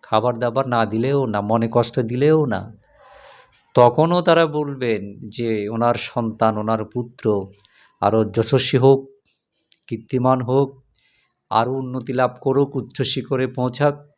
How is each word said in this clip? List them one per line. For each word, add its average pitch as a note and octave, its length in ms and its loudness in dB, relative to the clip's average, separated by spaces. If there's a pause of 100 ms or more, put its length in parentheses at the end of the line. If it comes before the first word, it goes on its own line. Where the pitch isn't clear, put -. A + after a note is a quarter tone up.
খাবার A2+ 340 0
দাবার A#2+ 300 -2
না A#2+ 180 0
দিলেও A#2+ 400 0
না, G#2 160 -2
মনে A2+ 300 0
কষ্ট - 280 0
দিলেও C3 460 2
না, A2 160 -4 (1120)
তখনও D3 460 6
তারা E3+ 240 4
বলবেন C#3 560 -4 (280)
যে A#2 200 -6 (200)
ওনার A#2 260 0
সন্তান, A2+ 640 -2
ওনার G#2+ 280 -2
পুত্র B2 400 -10 (760)
আরও G#2 220 2
যশস্বী A#2 540 0
হোক, C3+ 220 6 (880)
কীর্তিমান B2+ 560 -2
হোক, C3 280 0 (840)
আরও A#2 220 0
উন্নতি B2+ 400 -8
লাভ B2+ 180 0 (100)
করুক, C#3 340 0
উচ্চ - 260 -8
শিখরে B2+ 460 -2
পৌঁছাক B2+ 480 -2 (220)